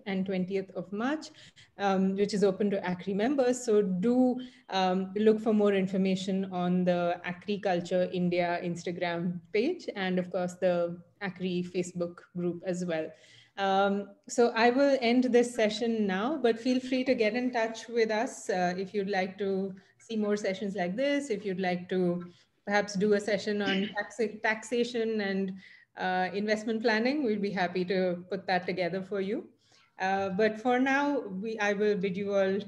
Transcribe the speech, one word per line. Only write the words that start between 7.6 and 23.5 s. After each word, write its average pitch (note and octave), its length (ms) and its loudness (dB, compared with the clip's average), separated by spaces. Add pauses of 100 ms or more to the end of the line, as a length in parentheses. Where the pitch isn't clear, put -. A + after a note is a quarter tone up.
India F3 500 0
Instagram F3 760 -4 (140)
page C4 420 0
and F#3 240 0
of F3+ 100 -4
course F3+ 240 -4
the F3 480 0 (180)
acri F3+ 460 -4 (100)
Facebook F3 420 -4 (200)
group F3 260 -4
as F3+ 220 -4
well. D#3+ 240 -4 (480)
Um, G3 540 2 (180)
so A#3+ 260 2
I A#3 140 6
will C4+ 320 4
end A#3+ 240 4
this A#3+ 280 4
session A3 540 0
now, A3+ 340 -2
but A3+ 160 2
feel B3+ 220 0
free B3+ 240 -2
to C4 100 2
get G#3+ 220 2
in B3 160 -2
touch A3+ 380 -4
with A3+ 200 2
us, A3+ 400 -4
uh, F3+ 280 2
if F#3+ 160 -6
you'd G3+ 160 -2
like F#3+ 300 -2
to G3 360 -2 (220)
see - 180 -8
more G#3 220 2
sessions G3+ 380 -4
like F#3 200 -2
this, C#4+ 340 0
if G#3 140 -4
you'd F#3 160 -4
like F3+ 300 -2
to F3 340 0 (420)
perhaps G3+ 280 0
do G#3 220 2
a G3+ 40 2
session G#3 420 -2